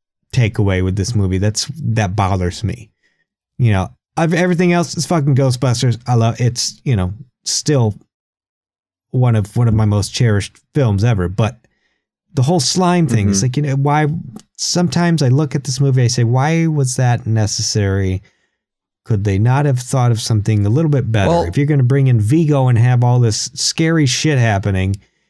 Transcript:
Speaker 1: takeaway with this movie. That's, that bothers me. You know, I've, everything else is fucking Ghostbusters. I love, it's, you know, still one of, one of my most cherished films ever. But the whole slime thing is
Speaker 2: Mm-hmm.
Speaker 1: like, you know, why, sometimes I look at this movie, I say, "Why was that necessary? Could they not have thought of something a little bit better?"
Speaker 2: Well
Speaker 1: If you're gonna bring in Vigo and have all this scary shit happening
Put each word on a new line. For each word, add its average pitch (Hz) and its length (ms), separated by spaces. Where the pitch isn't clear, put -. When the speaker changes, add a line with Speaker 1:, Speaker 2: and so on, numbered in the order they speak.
Speaker 1:
takeaway 98 500
with 92 120
this 98 200
movie. 95 220
That's, 104 280
that 107 340
bothers 92 480
me. - 260
You 117 140
know, 92 160
I've, 165 160
everything 175 400
else 175 240
is 156 80
fucking 147 300
Ghostbusters. 123 720
I 123 80
love, 113 260
it's, - 420
you 131 120
know, 92 180
still 123 500
one 123 240
of, 104 200
one 120 120
of 110 60
my 107 120
most 104 280
cherished 107 440
films 110 300
ever. 95 260
But 101 280
the 135 100
whole 139 160
slime 175 480
thing 107 220
is 101 80
Speaker 2:
Mm-hmm. 101 80
Speaker 1:
like, 127 120
you 147 60
know, 135 120
why, 147 320
sometimes 170 640
I 135 60
look 143 260
at 143 120
this 131 140
movie, 135 240
I 120 40
say, 120 160
"Why 143 440
was 139 280
that 123 320
necessary? 98 960
Could 101 200
they 98 120
not 127 280
have 131 140
thought 123 320
of 107 80
something 107 460
a 101 40
little 151 220
bit 120 200
better?" 104 180
Speaker 2:
Well 170 140
Speaker 1:
If 90 140
you're 143 100
gonna 143 160
bring 135 240
in 123 120
Vigo 143 480
and 120 100
have 123 260
all 123 160
this 113 340
scary 160 520
shit 139 320
happening 98 580